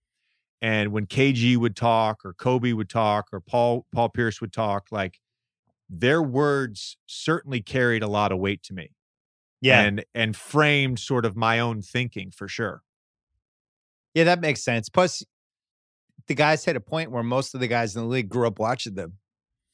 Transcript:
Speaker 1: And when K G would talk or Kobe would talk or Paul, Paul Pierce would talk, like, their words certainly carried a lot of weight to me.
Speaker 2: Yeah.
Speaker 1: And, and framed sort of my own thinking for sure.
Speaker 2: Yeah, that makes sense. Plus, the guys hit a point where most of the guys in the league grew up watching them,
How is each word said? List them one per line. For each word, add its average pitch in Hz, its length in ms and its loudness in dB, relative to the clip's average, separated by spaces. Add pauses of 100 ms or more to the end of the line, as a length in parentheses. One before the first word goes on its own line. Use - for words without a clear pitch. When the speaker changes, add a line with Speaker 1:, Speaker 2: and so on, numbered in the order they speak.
(640)
Speaker 1:
And 107 300 0
when 107 120 -2
K 135 300 2
G 120 240 4
would 113 180 0
talk 113 480 0
or 92 80 -12
Kobe 123 400 0
would 110 160 -4
talk 107 440 0
or 95 80 -10
Paul, 120 520 0
Paul 117 160 2
Pierce 113 320 -2
would 107 120 -10
talk, 101 380 -2
like, 98 300 -4 (720)
their 123 320 2
words 139 760 -2 (100)
certainly 139 540 -4
carried 120 420 0
a 107 60 -2
lot 104 240 2
of 92 60 -2
weight 98 260 -2
to - 80 -18
me. 90 220 -14 (680)
Speaker 2:
Yeah. 127 220 6
Speaker 1:
And, 104 220 0 (100)
and 110 200 0
framed 143 640 2
sort 123 260 0
of 98 100 -4
my 113 220 2
own 117 240 -2
thinking 107 480 -6
for - 180 -14
sure. 95 340 -6 (1300)
Speaker 2:
Yeah, 165 100 4
that 175 160 4
makes 156 220 -2
sense. 117 260 -2
Plus, - 340 2 (1080)
the 147 60 -2
guys 151 300 4
hit 160 120 0
a 120 40 -6
point 156 300 -6
where 120 120 -4
most 123 320 -2
of 131 60 -8
the 123 80 -2
guys 117 260 0
in 117 80 -6
the 113 60 -4
league 120 220 -2
grew 120 160 2
up 104 120 -2
watching 113 360 -4
them, 92 240 -10 (560)